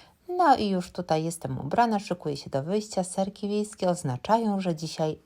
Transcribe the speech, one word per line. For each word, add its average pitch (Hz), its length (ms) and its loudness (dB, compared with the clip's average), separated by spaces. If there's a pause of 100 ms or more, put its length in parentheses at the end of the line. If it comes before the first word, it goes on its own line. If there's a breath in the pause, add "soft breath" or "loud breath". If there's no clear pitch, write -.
(380 loud breath)
No 320 180 6
i 214 140 2
już 180 220 0
tutaj 160 320 0
jestem 139 360 -6
ubrana, 220 400 2
szykuję 160 380 -4
się - 120 -14
do 135 140 0
wyjścia. 196 400 -2
Serki 196 440 -4
wiejskie 208 420 0
oznaczają, 196 680 2
że 180 160 0
dzisiaj 156 500 -2